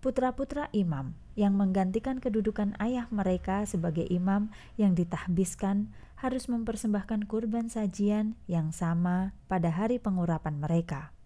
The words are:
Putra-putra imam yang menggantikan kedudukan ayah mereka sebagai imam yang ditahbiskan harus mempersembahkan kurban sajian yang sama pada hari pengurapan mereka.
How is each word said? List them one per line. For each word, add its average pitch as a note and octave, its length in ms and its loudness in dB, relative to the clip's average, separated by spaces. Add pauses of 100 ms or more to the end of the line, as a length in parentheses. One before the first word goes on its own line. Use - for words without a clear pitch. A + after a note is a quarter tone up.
Putra-putra C4 760 0
imam D3+ 400 0 (160)
yang G3+ 240 4
menggantikan G3 640 2
kedudukan G#3 560 0
ayah A#3+ 320 -2
mereka F#3+ 560 0
sebagai E3+ 480 0
imam G3 400 2 (240)
yang G3+ 160 6
ditahbiskan F#3 960 0 (320)
harus B3+ 320 -2
mempersembahkan G#3+ 720 -2
kurban A3+ 480 -2
sajian G#3+ 720 0
yang E3 240 0
sama F3 640 0 (160)
pada E3+ 240 2
hari A3 240 0
pengurapan E3+ 640 0
mereka. D#3 640 0